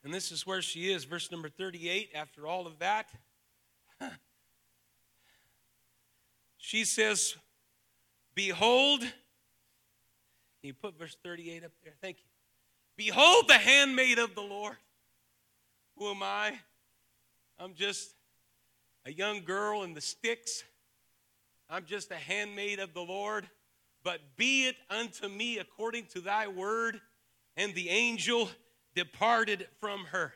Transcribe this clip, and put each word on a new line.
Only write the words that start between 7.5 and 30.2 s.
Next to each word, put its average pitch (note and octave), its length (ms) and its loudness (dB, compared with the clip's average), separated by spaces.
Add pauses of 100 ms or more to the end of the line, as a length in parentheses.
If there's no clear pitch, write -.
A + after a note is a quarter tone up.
"Behold," A#3 680 4
can A#3+ 100 -6 (1500)
you C#3 120 -12
put E3+ 240 -12
verse D#3+ 240 -16
thirty-eight E3+ 420 -12
up E3 80 -18 (100)
there? D#3 180 -20
Thank F#3 180 -10
you. - 60 -20 (720)
"Behold C#4 520 8
the C4 100 12
handmaid B3+ 600 6
of A3+ 160 0
the G#3 80 -10
Lord. G3+ 340 -10 (1200)
Who G#3 140 -6
am G3 120 -6
I? G#3 360 -4 (1000)
I'm F3+ 160 -16
just G3 400 -6 (920)
a C#3 80 -12
young G3+ 320 -4
girl G#3 380 -4
in F3 120 -10
the D3+ 60 -12
sticks. - 640 -6 (1040)
I'm F3 160 -8
just G3 260 -10
a F3 60 -10
handmaid G3+ 600 -6
of F#3 160 -10
the F3+ 80 -10
Lord. G3+ 460 -6 (540)
But D#3+ 340 -8
be C4 300 2
it B3+ 100 -2 (120)
unto G#3+ 400 -8
me A3 300 -6
according A3+ 560 -8
to F#3 60 -8
thy G3+ 280 -2
word." G#3+ 520 -4 (560)
And F#3+ 180 -2
the F3 160 -4
angel A3+ 600 2 (440)
departed G#3+ 720 2 (140)
from G3+ 260 -6
her. D#3+ 300 -4